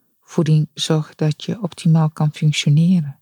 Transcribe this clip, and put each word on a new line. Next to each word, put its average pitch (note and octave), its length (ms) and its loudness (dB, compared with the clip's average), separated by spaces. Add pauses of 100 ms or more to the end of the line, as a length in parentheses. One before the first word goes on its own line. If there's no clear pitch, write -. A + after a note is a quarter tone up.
(300)
Voeding D#3 440 0
zorgt - 440 -4
dat D3+ 260 -4
je F3+ 180 -8
optimaal D#3+ 480 0
kan D3+ 240 -2
functioneren. D#3 880 0